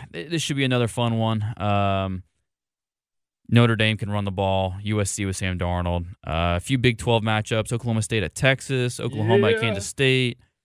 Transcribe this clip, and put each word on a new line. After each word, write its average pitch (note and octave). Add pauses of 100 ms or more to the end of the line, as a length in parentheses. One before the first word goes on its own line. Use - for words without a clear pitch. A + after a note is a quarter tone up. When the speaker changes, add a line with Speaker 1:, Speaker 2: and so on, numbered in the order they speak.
(120)
Speaker 1:
Th-, -
this E3
should C#3+
be C#3
another B2
fun A#2
one. A2 (160)
Um, G2 (1200)
Notre A#2
Dame A2
can G2+
run G#2
the G2
ball. F#2+
U G#2
S G2
C G2+
with F#2+
Sam F#2
Darnold. F2 (200)
Uh, E2+
a F2
few C3
Big A#2
Twelve A#2
matchups. A2
Oklahoma A2+
State G#2+
at D#2
Texas. C3
Oklahoma A2
Speaker 2:
Yeah. F#2+
Speaker 1:
at -
Kansas G#2
State. C3 (260)